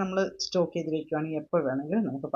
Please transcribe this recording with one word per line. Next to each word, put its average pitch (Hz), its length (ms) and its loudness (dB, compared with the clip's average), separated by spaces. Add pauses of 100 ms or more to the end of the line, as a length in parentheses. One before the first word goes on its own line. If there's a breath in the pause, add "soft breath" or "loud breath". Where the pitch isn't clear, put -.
നമ്മൾ 185 160 0 (260)
സ്റ്റോക്ക് 175 320 2
ചെയ്ത് 160 200 -2
വെക്കുകയാണെങ്കിൽ 156 460 -2
എപ്പോൾ 160 260 2
വേണമെങ്കിലും 151 400 0
നമുക്ക് 135 280 -4